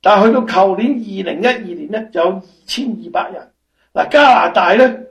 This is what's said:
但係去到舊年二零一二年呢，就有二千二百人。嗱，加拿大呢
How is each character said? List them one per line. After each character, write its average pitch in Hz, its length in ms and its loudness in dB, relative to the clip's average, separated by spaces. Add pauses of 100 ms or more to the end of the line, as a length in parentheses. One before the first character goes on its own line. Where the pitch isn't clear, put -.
但 160 180 4
係 214 100 4
去 226 40 4
到 254 100 0
舊 190 360 0
年 247 140 -2
二 196 400 -8
零 160 100 -8
一 233 40 0
二 247 120 0
年 170 320 -14
呢， 220 200 -8
就 175 100 -6
有 175 100 0
二 190 120 -10 (240)
千 - 200 -8
二 - 240 -10
百 180 200 -6
人。 190 120 -16 (500)
嗱， - 180 -2
加 294 120 4
拿 240 260 4
大 185 260 2
呢 247 220 4 (140)